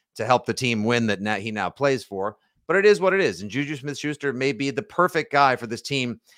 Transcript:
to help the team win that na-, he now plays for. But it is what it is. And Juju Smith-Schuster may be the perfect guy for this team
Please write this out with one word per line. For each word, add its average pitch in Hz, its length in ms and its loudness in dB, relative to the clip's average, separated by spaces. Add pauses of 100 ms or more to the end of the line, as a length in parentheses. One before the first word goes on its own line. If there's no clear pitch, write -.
(160)
to 110 100 -6
help 123 200 4
the 117 80 0
team 117 300 0
win 117 240 2
that 101 140 0
na-, 107 160 -2
he 104 120 -8
now 104 200 -4
plays 135 340 0
for. 98 340 -6 (300)
But 160 80 0
it 196 100 4
is 202 160 6
what 185 120 4
it 196 60 2
is. 104 220 0
And 104 80 -8
Juju 143 280 -4
Smith-Schuster 143 540 -6
may 135 200 0
be 139 180 -4
the 135 140 -4
perfect 175 480 0
guy 139 240 4
for 120 100 -6
this 113 160 -8
team 123 400 -4 (160)